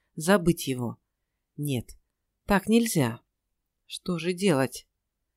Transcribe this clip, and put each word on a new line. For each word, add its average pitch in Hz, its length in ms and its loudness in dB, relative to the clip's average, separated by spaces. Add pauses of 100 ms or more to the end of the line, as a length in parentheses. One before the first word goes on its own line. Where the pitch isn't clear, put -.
(160)
забыть 170 500 2
его. 123 320 -4 (580)
Нет, 143 340 -6 (560)
так 202 220 0
нельзя. 180 520 2 (640)
Что - 320 -8
же 170 140 -4
делать? 170 560 0 (480)